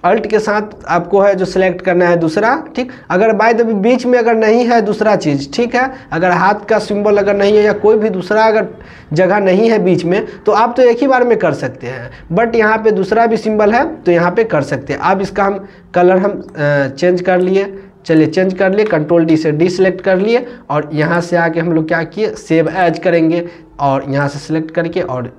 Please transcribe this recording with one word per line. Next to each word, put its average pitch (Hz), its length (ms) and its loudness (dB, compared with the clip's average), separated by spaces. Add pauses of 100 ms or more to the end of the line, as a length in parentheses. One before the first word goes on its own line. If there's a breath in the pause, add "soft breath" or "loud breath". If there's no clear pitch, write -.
अल्ट 208 220 0
के 208 120 0
साथ 208 480 -6
आपको 175 340 0
है 202 140 4
जो 185 100 -2
select 185 360 -2
करना 175 260 2
है 175 100 4
दूसरा, 208 380 0 (200)
ठीक। 247 160 -6 (200 loud breath)
अगर 220 220 2
by 214 180 2
the 233 140 2
way 226 80 -2
बीच 240 320 0
में 247 140 2
अगर 233 160 2
नहीं 226 300 2
है 233 160 2
दूसरा 208 340 0
चीज़, 143 380 -2
ठीक 240 220 -2
है, 262 160 -2 (200 loud breath)
अगर 175 200 0
हाथ 185 380 0
का 220 100 2
symbol 208 380 0
अगर 196 200 2
नहीं 202 200 2
है 208 60 4
या 208 120 2
कोई 214 220 2
भी 214 120 0
दूसरा 208 360 0
अगर 220 220 2 (460 loud breath)
जगह 185 260 2
नहीं 196 300 2
है 220 100 2
बीच 175 260 0
में 196 200 0 (120)
तो - 160 -2
आप 233 240 2
तो 262 60 4
एक 240 180 4
ही 277 60 2
बार 254 160 2
में 233 160 2
कर 165 140 0
सकते 123 340 -10
हैं, 123 220 -12 (240 loud breath)
but 226 220 0
यहाँ 220 220 2
पे 220 140 2
दूसरा 196 340 0
भी 226 120 0
symbol 214 360 0
है 262 120 2 (100)
तो - 160 -2
यहाँ 170 200 2
पे 220 140 0
कर 156 180 -2
सकते 127 300 -6
हैं। - 80 -8
अब 190 200 0
इसका 196 220 -4
हम 196 220 -4 (280 loud breath)
color 180 240 4
हम, 196 140 0
अ, 147 580 -2
change 175 320 0
कर 180 180 0
लिए, 190 340 0 (320 loud breath)
चलिए 156 220 4
change 185 260 0
कर 190 200 0
लिए, 208 120 2
control 165 400 0
D 160 120 2
से 156 140 0
डी 165 180 0
सिलेक्ट 185 320 0
कर 190 160 0
लिए 233 280 0 (240 loud breath)
और 151 240 -4
यहाँ 160 280 0
से 170 160 -2
आके 165 220 -2
हम 170 140 -2
लोग 160 140 0
क्या 165 180 -2
किए 214 320 -6
Save 160 320 0
एज 170 300 0
करेंगे 160 460 0 (340 loud breath)
और 139 300 -2
यहाँ 143 180 -2
से 143 120 -8
select 156 320 -6
करके 175 300 -4
और 127 380 -8